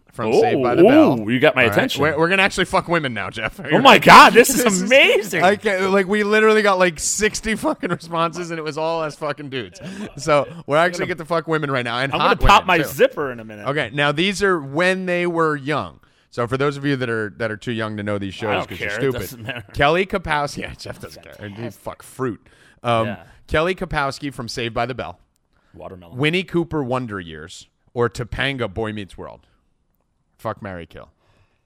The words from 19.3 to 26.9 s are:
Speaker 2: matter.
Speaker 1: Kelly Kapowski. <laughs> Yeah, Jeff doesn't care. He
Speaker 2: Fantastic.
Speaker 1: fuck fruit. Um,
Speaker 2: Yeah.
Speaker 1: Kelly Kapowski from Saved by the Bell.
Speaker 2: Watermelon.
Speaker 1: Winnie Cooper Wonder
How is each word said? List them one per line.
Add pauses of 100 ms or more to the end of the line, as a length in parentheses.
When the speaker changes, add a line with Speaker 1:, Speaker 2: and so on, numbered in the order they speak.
Speaker 2:
matter. (100)
Speaker 1:
Kelly
Kapowski.
<laughs>
Yeah,
Jeff
doesn't
care.
He
Speaker 2:
Fantastic.
Speaker 1:
fuck
fruit. (380)
Um,
Speaker 2:
Yeah. (240)
Speaker 1:
Kelly
Kapowski
from
Saved
by
the
Bell. (540)
Speaker 2:
Watermelon.
Speaker 1:
Winnie
Cooper
Wonder